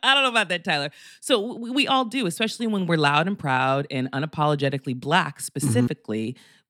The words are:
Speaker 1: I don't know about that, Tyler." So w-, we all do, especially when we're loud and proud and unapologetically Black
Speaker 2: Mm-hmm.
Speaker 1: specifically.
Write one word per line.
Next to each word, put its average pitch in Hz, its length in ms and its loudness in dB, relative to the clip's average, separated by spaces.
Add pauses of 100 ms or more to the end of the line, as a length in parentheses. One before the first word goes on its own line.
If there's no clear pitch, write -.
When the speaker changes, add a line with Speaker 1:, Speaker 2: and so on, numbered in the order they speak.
Speaker 1:
I 262 120 4
don't 277 80 4
know 254 80 2
about 214 180 2
that, 170 160 -4
Tyler." 151 260 0 (300)
So 220 340 2
w-, 233 200 -8
we 269 140 4
all 262 180 2
do, 240 200 -4
especially 220 400 -4
when 202 200 0
we're 165 100 2
loud 147 300 4
and 196 120 -2
proud 135 520 0
and 131 220 -2
unapologetically 139 880 -2
Black 147 380 0
Speaker 2:
Mm-hmm. - 80 -14
Speaker 1:
specifically. 117 920 -2 (340)